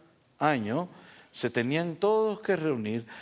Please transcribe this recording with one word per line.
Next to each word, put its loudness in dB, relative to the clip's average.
año. 0
Se -2
tenían 0
todos 2
que 0
reunir -2